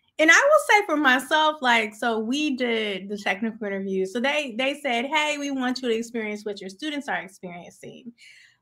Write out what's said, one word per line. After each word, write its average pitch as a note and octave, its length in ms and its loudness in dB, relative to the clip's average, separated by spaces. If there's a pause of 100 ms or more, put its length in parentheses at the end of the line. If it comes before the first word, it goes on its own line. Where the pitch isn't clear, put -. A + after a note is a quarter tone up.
(180)
And D#4 120 6
I E4 40 10
will C#5+ 420 6
say G4+ 100 4
for D#4+ 100 0
myself, D4+ 680 2
like, A3+ 320 2
so A#3 240 -2
we C4+ 360 -2
did A3 540 -2
the G#3 80 -6
technical G#3 500 -4
interview. G3 380 -2
So F#3+ 160 -4
they, C#4 380 -2
they C#4 220 -2
said, A#3+ 260 -2
"Hey, D4+ 320 0
we C#4+ 120 -4
want B3+ 300 -2
you B3+ 80 -4
to A3+ 80 2
experience G#3+ 480 -6
what G3+ 160 -8
your F#3+ 100 -10
students D4 380 -8
are F3+ 140 -2
experiencing." F3+ 920 -16 (500)